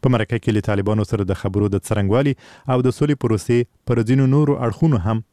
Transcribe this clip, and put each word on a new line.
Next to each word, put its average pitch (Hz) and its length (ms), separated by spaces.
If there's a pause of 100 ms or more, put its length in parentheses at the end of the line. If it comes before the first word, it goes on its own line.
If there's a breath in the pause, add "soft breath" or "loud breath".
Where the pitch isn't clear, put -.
په 127 140
مرکه 107 260
کې - 160
له 98 120
طالبانو 104 420
سره 101 220
د - 100
خبرو 98 320
د 92 100
څرنګوالي 113 480 (380 loud breath)
او 127 60 (100)
د 123 100
سولې 147 240
پروسې 117 360 (340)
پر 117 180
ځینو 131 240
نورو 143 320
اړخونو 117 400
هم 113 260